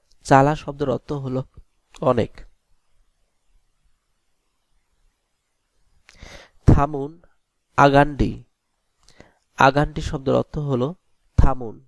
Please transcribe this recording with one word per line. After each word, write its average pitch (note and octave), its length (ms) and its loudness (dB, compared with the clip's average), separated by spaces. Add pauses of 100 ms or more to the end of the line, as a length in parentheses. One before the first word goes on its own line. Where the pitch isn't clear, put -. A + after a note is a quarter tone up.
(240)
চালা C#3+ 320 4
শব্দের C#3+ 340 -8
অর্থ B2 220 -8
হলো C3+ 320 -6 (580)
অনেক। B2 400 -2 (4000)
থামুন D3 560 2 (560)
আগান্ডি। C3+ 680 2 (1120)
আগান্ডি D3 440 0
শব্দের C3+ 340 -4
অর্থ B2 220 -4
হলো C#3+ 380 -4 (420)
থামুন। B2+ 500 0